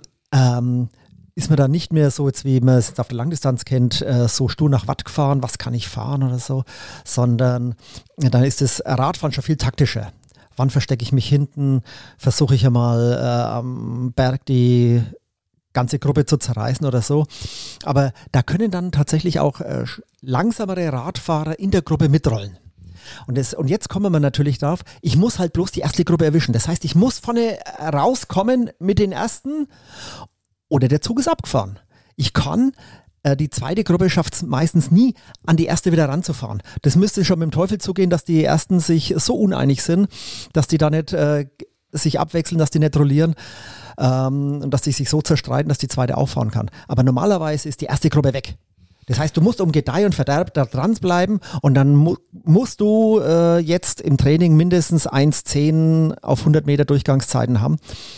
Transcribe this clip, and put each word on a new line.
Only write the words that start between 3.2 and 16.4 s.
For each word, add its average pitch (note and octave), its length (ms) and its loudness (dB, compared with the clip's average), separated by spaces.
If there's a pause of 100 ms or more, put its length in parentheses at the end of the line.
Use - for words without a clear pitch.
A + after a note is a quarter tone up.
kennt, B2 380 0
äh, B2 260 2
so B2 200 -2
stur D3+ 220 0
nach C3+ 160 0
Watt C3 180 -4
gefahren, C#3 380 0
was B2 160 -6
kann B2 160 -6
ich A#2+ 140 -6
fahren C3 340 -4
oder B2+ 160 0
so, C3 240 -4 (420)
sondern B2 680 0 (420)
dann B2+ 280 2
ist C3+ 160 0
das C3 260 0
Radfahren C3+ 460 -2
schon C3 100 -6
viel D#3 140 -2
taktischer. A#2 560 -2 (440)
Wann C3 140 0
verstecke B2+ 320 -2
ich A2+ 80 -6
mich C3 180 0
hinten? C#3 540 0 (340)
Versuche C3 380 0
ich B2+ 100 2
einmal, A#2+ 500 2
äh, A#2+ 380 -2
am A#2+ 600 -6
Berg C3 340 -2
die A#2+ 560 4 (680)
ganze B2+ 260 -2
Gruppe C#3+ 260 0
zu - 120 0
zerreißen B2 500 -4